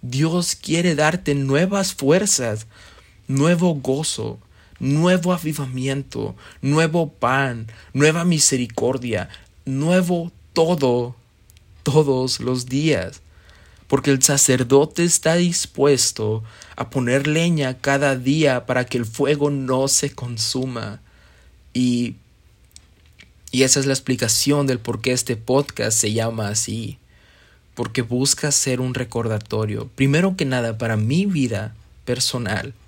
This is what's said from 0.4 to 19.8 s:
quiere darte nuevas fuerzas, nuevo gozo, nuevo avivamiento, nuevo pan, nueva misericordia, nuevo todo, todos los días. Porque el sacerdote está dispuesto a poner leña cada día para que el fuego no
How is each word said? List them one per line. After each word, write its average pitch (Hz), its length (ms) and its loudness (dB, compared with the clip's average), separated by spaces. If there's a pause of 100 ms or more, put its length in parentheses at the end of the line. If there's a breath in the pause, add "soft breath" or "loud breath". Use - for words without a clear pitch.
quiere 170 400 0
darte 151 380 0
nuevas 170 600 0
fuerzas, 135 760 0 (600 loud breath)
nuevo 165 460 4
gozo, 127 640 -4 (400 soft breath)
nuevo 170 540 2
avivamiento, 135 1040 -4 (260 loud breath)
nuevo 156 520 2
pan, 123 540 -2 (260 loud breath)
nueva 156 320 4
misericordia, 123 1040 0 (340 loud breath)
nuevo 170 720 0 (180)
todo, 131 640 2 (680)
todos 135 600 2
los 127 240 -2
días. 127 560 -2 (680 soft breath)
Porque 139 240 2
el 131 100 2
sacerdote 139 840 4
está 165 300 2
dispuesto 135 1080 0 (320 loud breath)
a 117 140 -6
poner 131 360 0
leña 151 520 0
cada 139 400 0
día 135 480 2
para 123 200 0
que 123 120 -4
el 120 80 0
fuego 143 440 0
no 135 380 -2